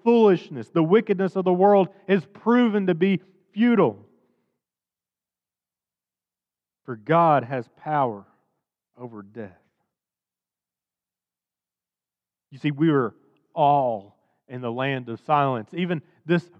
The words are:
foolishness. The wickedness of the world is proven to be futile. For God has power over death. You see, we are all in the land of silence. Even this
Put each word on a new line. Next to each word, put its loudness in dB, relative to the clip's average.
foolishness. 2
The 2
wickedness 0
of -4
the 2
world 4
is 0
proven 0
to 0
be 0
futile. 0
For -10
God 2
has -10
power -4
over -18
death. -18
You -20
see, -4
we 0
are 0
all -2
in -12
the -6
land -6
of -12
silence. -2
Even -4
this -2